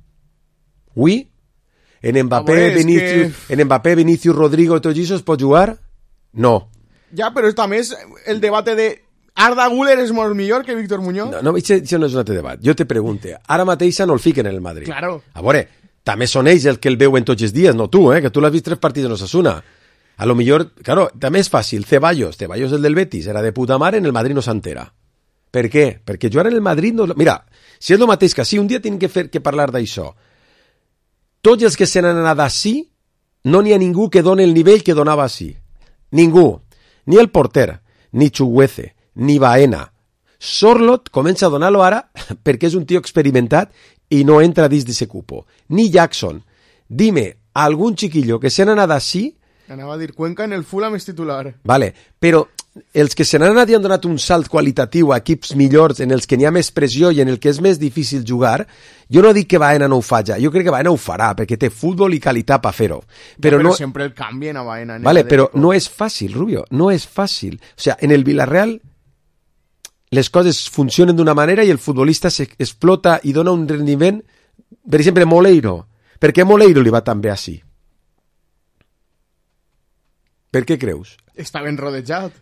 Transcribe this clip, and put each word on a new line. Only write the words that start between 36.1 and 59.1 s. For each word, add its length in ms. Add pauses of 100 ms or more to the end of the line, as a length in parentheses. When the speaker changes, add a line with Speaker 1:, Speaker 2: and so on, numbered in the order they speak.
Speaker 1:
Ningú. 460 (440)
Ni 120
el 120
porter, 520 (320)
ni 180
Chukwueze, 640 (220)
ni 240
Baena. 440 (540)
Sorloth 760
comença 340
a 60
donar-lo 320
ara 160 (220)
<laughs> 220
perquè 240
és 80
un 80
tio 160
experimentat 680 (380)
i 160
no 160
entra 280
dins 160
d'ese 220
cupo. 380 (240)
Ni 220
Jackson. 500 (460)
Dime, 440 (220)
algun 420
chiquillo 440
que 100
se 160
n'ha 120
anat 160
d'ací 340 (400)
Speaker 2:
Anava 280
a 20
dir, 160
Cuenca 320
en 80
el 100
Fulham 300
és 140
titular. 480 (100)
Speaker 1:
Vale, 220 (340)
però 220 (500)
els 240
que 80
se 160
n'han 140
anat 160
i 20
han 80
donat 240
un 160
salt 300
qualitatiu 580
a 140
equips 340
millors 480
en 80
els 160
que 80
n'hi 80
ha 80
més 220
pressió 340
i 140
en 80
el 100
que 80
és 160
més 160
difícil 460
jugar, 400 (420)
jo 160